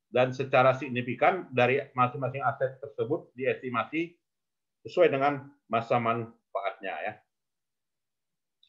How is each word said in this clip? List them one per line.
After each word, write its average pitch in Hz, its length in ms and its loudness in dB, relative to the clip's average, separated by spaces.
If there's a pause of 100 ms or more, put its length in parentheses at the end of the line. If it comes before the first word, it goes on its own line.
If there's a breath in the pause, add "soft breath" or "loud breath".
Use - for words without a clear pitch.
Dan 127 240 2
secara 131 440 4
signifikan 131 760 -2
dari 127 320 2 (120)
masing-masing 127 520 -2
aset 127 320 -4
tersebut 127 560 -6
diestimasi 127 800 -4 (720)
sesuai 170 240 4
dengan 139 400 0 (160)
masa - 320 0
manfaatnya 110 1000 -4
ya. 92 140 -6 (1600)